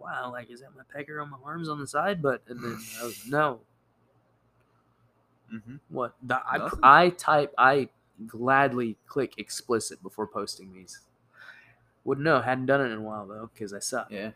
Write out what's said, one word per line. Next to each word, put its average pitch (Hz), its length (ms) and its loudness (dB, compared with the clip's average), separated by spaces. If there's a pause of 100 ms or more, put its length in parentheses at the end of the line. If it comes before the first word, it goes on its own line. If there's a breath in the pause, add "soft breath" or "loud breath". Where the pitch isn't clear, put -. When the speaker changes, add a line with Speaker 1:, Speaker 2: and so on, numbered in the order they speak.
Speaker 1:
"Wow, 131 320 -10
like, 120 180 -14
is 120 100 -18
that 139 160 -20
my 135 60 -20 (120)
pecker 151 260 -10
on 147 100 -12
my 139 140 -16
arms 160 240 -8
on 151 120 -6
the 139 60 -8
side?" 170 360 -2
But, 131 260 0
and 120 140 -12
then 117 160 -6 (220)
I 120 40 -6
was, 104 220 -10
"No." 139 340 0 (1900)
Speaker 2:
Mm-hmm. 113 220 -16 (120)
Speaker 1:
What? 123 340 -8
The, 123 240 -2
I, 135 120 -2
Speaker 2:
Nothing. - 240 -4
Speaker 1:
I 147 280 10
type, 151 480 2
I 131 300 6 (380)
gladly 123 680 0 (120)
click - 300 -4
explicit - 640 -4
before 104 240 -8
posting 101 460 -10
these. 92 280 -20 (1040 soft breath)
Wouldn't 139 200 -2
know. 151 160 4
Hadn't 127 260 -2
done 139 140 4
it 123 120 -2
in 110 60 -8
a 110 40 -8
while, 107 240 -10
though, 107 320 -14
'cause 104 140 -8
I 98 80 -12
suck. 117 300 -6
Speaker 2:
Yeah. 107 260 -10